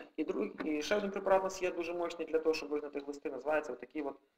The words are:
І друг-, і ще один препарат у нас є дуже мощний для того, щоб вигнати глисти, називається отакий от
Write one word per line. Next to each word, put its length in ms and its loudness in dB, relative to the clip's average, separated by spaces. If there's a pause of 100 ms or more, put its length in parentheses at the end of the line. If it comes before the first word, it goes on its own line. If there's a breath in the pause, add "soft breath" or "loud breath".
(160 loud breath)
І 80 0
друг-, 420 -2
і 160 0
ще 140 4
один 140 2
препарат 300 6
у 40 0
нас 180 -2
є 80 2
дуже 240 -4
мощний 320 -4
для 120 2
того, 160 4
щоб 140 -4
вигнати 320 -2
глисти, 300 -6
називається 420 0
отакий 300 -8
от 140 -4 (220 soft breath)